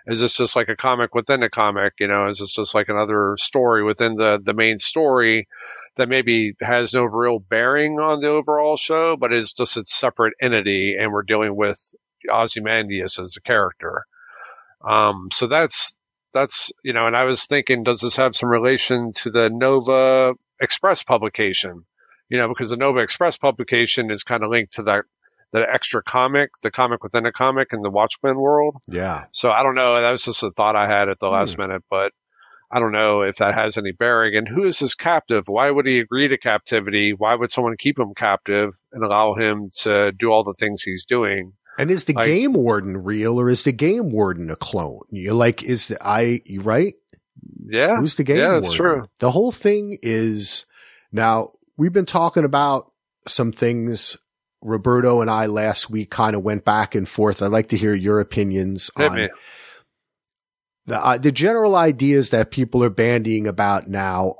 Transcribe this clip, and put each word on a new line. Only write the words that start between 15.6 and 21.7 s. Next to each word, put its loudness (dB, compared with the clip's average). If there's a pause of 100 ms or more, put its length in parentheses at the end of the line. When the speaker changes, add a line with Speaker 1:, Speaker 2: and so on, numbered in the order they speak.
Speaker 1:
that's, 0 (100)
you -4
know, 2
and 0
I 2
was 0
thinking, 0
does 0
this -2
have 2
some -2
relation 2
to -4
the 4
Nova 2 (260)
Express 0
publication? -2 (440)